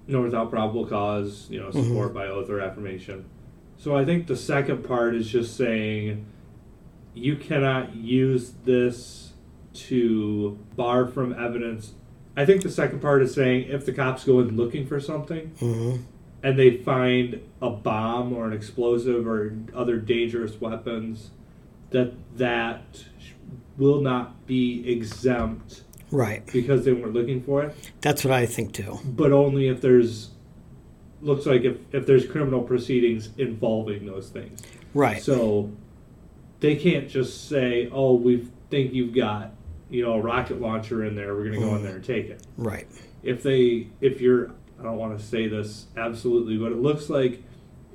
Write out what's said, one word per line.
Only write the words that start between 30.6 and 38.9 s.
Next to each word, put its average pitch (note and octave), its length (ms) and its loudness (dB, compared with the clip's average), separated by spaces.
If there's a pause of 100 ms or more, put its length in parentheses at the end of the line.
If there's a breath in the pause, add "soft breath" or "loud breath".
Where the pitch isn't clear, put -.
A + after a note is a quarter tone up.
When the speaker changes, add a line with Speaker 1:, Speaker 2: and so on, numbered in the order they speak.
Speaker 1:
looks C#3+ 260 0
like B2+ 160 6
if, B2+ 140 2 (160)
if C3 140 -2
there's C3+ 200 8
criminal C3 360 0
proceedings A#2+ 760 2
involving A2 680 -2
those G2 220 -10
things. - 320 -14 (340 loud breath)
Speaker 2:
Right. A2+ 280 2
Speaker 1:
So G#2+ 480 2 (920)
they D3 160 4
can't D3 320 2
just - 400 -4
say, B2 440 2
"Oh, C3+ 220 4
we A#2+ 320 4 (240)
think C3 220 0